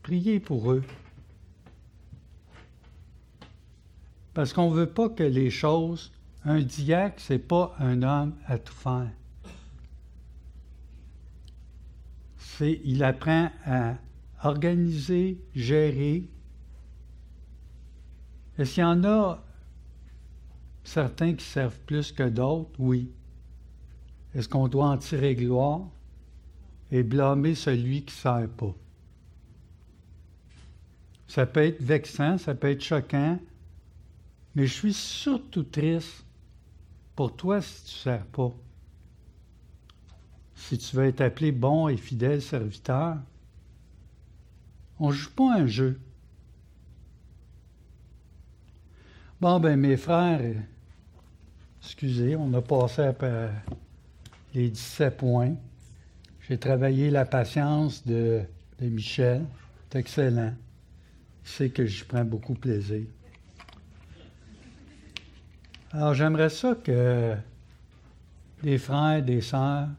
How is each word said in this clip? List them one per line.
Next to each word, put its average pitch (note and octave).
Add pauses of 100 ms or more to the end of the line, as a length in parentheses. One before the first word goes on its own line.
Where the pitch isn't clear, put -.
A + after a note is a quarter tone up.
Priez F#3
pour B2+
eux. C3 (3500)
Parce C#3+
qu'on E3+
veut E3
pas A3+
que A3+
les C3
choses, E3 (340)
un D3+
diacre, D#3+
c'est C3
pas E3+
un B2+
homme D3 (120)
à B2
tout -
faire. B2+ (3250)
C'est, D#3
il C3+
apprend D#3+ (160)
à B2+ (480)
organiser, E3+ (160)
gérer. D3 (2250)
Est-ce C3+
qu'il F3+
y E3+
en F3
a G#3 (1400)
certains D#3+
qui -
servent C3
plus D3
que C3
d'autres ? C3+
Oui. B2+ (1200)
Est-ce A#2+
qu'on C3
doit C#3
en C3+
tirer C#3
gloire B2+ (1080)
et B2+
blâmer C#3
celui C3
qui -
sert A#2+
pas ? G2 (2500)
Ça B2+
peut D3+
être E3
vexant, D3
ça D3+
peut C#3
être C#3
choquant, D3 (1160)
mais C#3
je B2
suis G#3
surtout -
triste D#3+ (880)
pour B2+
toi G3
si -
tu -
sers A#2
pas. B2 (2000)
Si -
tu -
veux C3
être C3
appelé C#3+
bon C#3+
et C3
fidèle C3
serviteur, C3+ (1800)
on D3
joue C#3+
pas C4
un E3
jeu. B2+ (3500)
Bon, F3
ben, D#3
mes C3+
frères, D#3 (1160)
excusez, B2+
on C#3+
a B2
passé B2
à C3+
peu, A#2 (1040)
les B2
dix-sept B2+
points. B2 (920)
J'ai B2
travaillé C3+
la C#3
patience D3
de, A#2 (380)
de B2
Michel. B2 (420)
C'est C3
excellent. A#2+ (920)
Il -
sait C3
que B2+
j'y G2
prends A#2+
beaucoup A2+
plaisir. G#2+ (2750)
Alors, D3+
j'aimerais D#3
ça A#3+
que B2 (1300)
des C#3+
frères, D3
des B2
sœurs C#3+ (100)